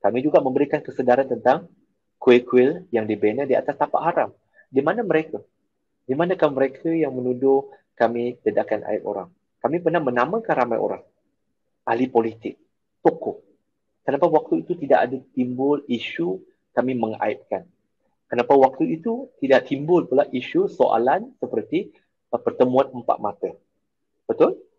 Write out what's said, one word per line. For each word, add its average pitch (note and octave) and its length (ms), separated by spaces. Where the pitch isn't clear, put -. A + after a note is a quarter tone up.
Kami A2+ 160
juga D3 160
memberikan D3 480
kesedaran B2+ 400
tentang B2+ 400
kuil-kuil B2 720
yang A2 160
dibina G#2+ 400
di A2+ 80
atas - 160
tapak - 320
haram. E3 240
Di C3+ 160
mana G3+ 160
mereka? D#3+ 400
Di B2+ 80
manakah D#3+ 400
mereka C3+ 400
yang D#3 160
menuduh B2+ 560
kami A#2+ 480
dedahkan G#2+ 400
aib - 240
orang? G2 200
Kami D#3+ 240
pernah E3+ 160
menamakan D3 560
ramai A#2+ 240
orang. G2 240
Ahli A#2 240
politik, A2+ 480
tokoh. - 400
Kenapa C#3 240
waktu D#3 320
itu - 160
tidak C3+ 240
ada B2+ 140
timbul C3 480
isu E3+ 560
kami B2+ 240
mengaibkan? G#2+ 720
Kenapa A#2+ 260
waktu D#3+ 460
itu A#3 260
tidak C3 260
timbul D3+ 380
pula C#3 240
isu D#3+ 400
soalan C#3+ 720
seperti, A#2+ 500
uh, A#2+ 80
pertemuan B2+ 540
empat A#2+ 260
mata? G2+ 320
Betul? F#3 340